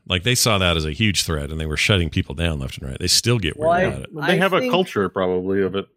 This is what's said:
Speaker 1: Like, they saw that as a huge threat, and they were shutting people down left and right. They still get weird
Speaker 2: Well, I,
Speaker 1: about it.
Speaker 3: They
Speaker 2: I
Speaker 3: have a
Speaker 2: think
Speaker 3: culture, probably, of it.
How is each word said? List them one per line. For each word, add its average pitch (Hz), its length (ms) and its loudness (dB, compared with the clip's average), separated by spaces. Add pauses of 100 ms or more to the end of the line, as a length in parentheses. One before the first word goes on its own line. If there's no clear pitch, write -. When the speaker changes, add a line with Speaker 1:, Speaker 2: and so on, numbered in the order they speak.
Speaker 1:
Like, 92 160 -2
they 120 120 2
saw 113 240 2
that 87 180 4
as 80 80 0
a 78 80 -4
huge 101 320 0
threat, 73 260 -4
and 78 80 -6
they 80 80 -4
were 76 120 -2
shutting 87 320 2
people 90 240 -2
down 80 240 -2
left 67 200 -8
and 67 120 -10
right. 65 100 -10
They 90 60 -4
still 117 320 2
get 87 180 -2
weird 151 120 0
Speaker 2:
Well, 165 80 4
I, 180 60 0
Speaker 1:
about 139 200 -2
it. - 120 -14
Speaker 3:
They 156 60 -10
Speaker 2:
I 170 160 2
Speaker 3:
have 185 160 2
a 180 80 2
Speaker 2:
think - 120 0
Speaker 3:
culture, 175 360 0
probably, 92 540 0
of 92 120 0
it. 98 120 -4 (100)